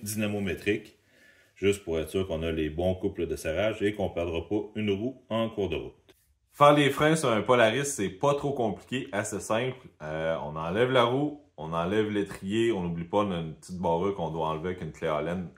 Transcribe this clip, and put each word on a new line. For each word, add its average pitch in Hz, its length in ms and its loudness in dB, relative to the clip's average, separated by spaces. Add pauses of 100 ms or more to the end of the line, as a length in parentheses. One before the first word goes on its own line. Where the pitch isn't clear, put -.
dynamométrique, 104 920 -4 (580)
juste 98 300 0
pour 82 120 -2
être 80 120 -4
sûr 92 180 0
qu'on 80 160 -2
a 82 80 0
les 80 180 0
bons 87 260 0
couples 92 300 -4
de 76 120 -6
serrage 98 440 -2
et 101 120 2
qu'on 92 160 -2
perdra 85 400 -4
pas 104 140 0 (120)
une 107 160 0
roue 110 380 -4
en 113 180 0
cours 101 220 -4
de 76 80 -2
route. - 160 -8 (580)
Faire 147 220 8
les 147 160 6
freins 151 260 4
sur 147 140 2
un 110 120 4
Polaris, 110 440 6
c'est 95 240 -2
pas 143 240 0
trop 143 180 -2
compliqué, 120 640 -4
assez 104 260 -2
simple. 123 480 -4 (140)
Euh, 80 420 -2
on 76 140 -8
enlève 95 340 0
la 123 140 6
roue, 139 340 -2 (180)
on 80 160 -8
enlève 98 360 0
l'étrier, 104 640 0
on 95 120 -2
n'oublie 85 200 -4
pas, 101 160 0
on 104 120 0
a 87 60 -2
une 80 160 -6
petite 90 260 -12
barre 90 360 0
qu'on 82 140 -4
doit 80 180 -4
enlever 80 220 -4
avec - 120 -8
une 78 100 -8
clé - 160 -6
Allen 82 500 -2